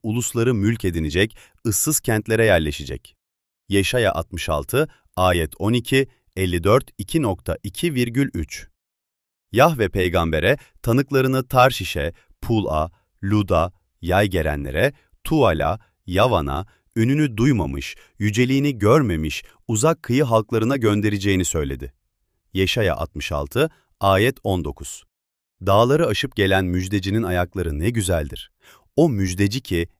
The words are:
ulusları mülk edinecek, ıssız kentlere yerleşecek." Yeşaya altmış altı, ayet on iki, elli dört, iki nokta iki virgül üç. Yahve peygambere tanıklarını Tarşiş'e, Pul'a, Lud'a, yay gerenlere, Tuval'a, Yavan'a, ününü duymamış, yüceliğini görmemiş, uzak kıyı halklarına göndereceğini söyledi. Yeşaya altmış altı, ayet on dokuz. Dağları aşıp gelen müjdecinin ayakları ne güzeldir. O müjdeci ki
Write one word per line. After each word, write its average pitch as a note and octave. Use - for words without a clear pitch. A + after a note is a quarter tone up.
ulusları A#2
mülk A2
edinecek, E2+
ıssız -
kentlere A2
yerleşecek." D#2
Yeşaya G2
altmış -
altı, E2+
ayet F2+
on G#2
iki, C3
elli F2
dört, A2
iki D#3
nokta -
iki -
virgül B2
üç. -
Yahve B2
peygambere F2
tanıklarını C3
Tarşiş'e, F#2+
Pul'a, E2
Lud'a, F#2+
yay F#2
gerenlere, D#2
Tuval'a, G#2
Yavan'a, F2
ününü B2+
duymamış, F#2+
yüceliğini B2+
görmemiş, G2
uzak B2
kıyı C3
halklarına A2+
göndereceğini G#2
söyledi. C#2
Yeşaya F#2+
altmış D2+
altı, D#2+
ayet G2+
on F#2
dokuz. -
Dağları B2
aşıp -
gelen F#2+
müjdecinin F#2+
ayakları F2+
ne F2+
güzeldir. F2
O E3
müjdeci G2+
ki E2+